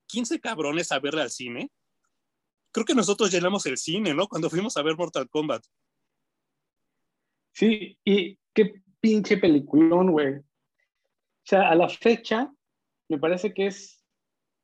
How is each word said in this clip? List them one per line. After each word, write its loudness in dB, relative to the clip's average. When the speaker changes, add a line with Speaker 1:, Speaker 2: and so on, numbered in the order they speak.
Speaker 1:
quince -6
cabrones -6
a -2
verla -4
al -4
cine, -10
creo -4
que 0
nosotros 2
llenamos -2
el -4
cine, -4
¿no? 0
Cuando -6
fuimos -4
a -2
ver -2
Mortal -6
Kombat. -4
Speaker 2:
Sí, -2
y 0
qué 2
pinche 2
peliculón, 4
güey. 0
O -16
sea, 4
a 4
la 4
fecha, 0
me -4
parece -2
que -2
es, -12